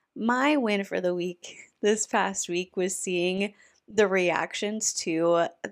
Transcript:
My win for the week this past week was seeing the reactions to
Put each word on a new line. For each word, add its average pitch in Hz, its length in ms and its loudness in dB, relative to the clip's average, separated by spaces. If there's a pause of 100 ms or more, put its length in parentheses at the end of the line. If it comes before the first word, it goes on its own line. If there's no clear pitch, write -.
(160)
My 254 420 2
win 208 260 0
for 185 160 -4
the 180 160 0
week 175 400 -6 (260)
this 208 260 2
past 196 420 -2
week 180 260 -4
was 190 220 -2
seeing 185 560 -2 (360)
the 208 180 4
reactions 185 840 0
to 170 540 2 (240)